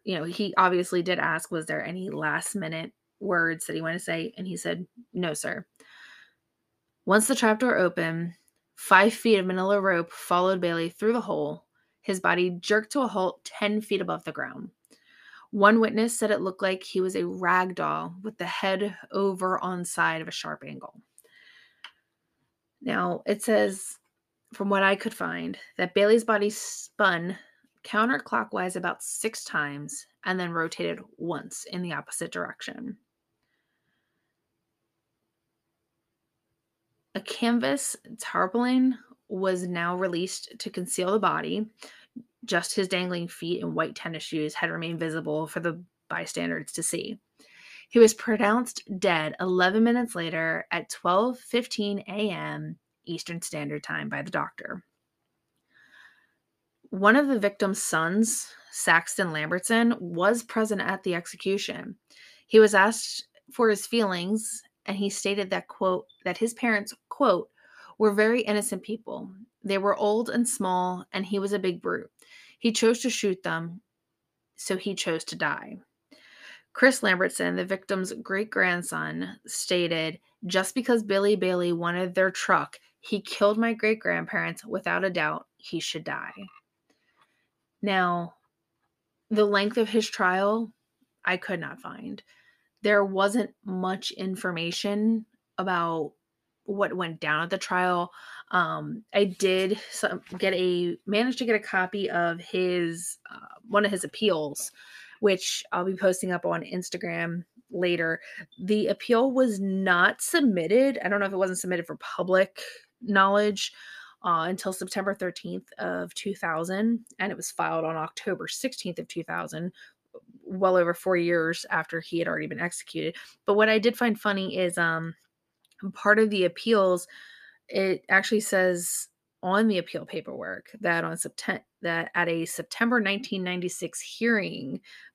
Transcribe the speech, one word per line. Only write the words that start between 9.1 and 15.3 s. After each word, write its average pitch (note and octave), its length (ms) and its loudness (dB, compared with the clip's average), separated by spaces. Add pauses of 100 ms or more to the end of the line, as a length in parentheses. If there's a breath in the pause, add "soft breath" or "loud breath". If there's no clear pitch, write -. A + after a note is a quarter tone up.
feet A3 260 4
of F#3 80 0
manila F#3+ 340 2
rope F3 300 2
followed F#3 500 0
Bailey E3+ 280 0
through G#3+ 240 0
the A#3+ 80 0
hole, D#3 460 -4 (340)
his F#3+ 200 -4
body F3+ 300 2
jerked G#3 420 0
to D4 80 0
a B3 60 2
halt G3 380 -2
ten G#3+ 360 -2
feet G3 200 -2
above F3 240 -4
the D#3+ 80 -8
ground. C3 380 -10 (800 loud breath)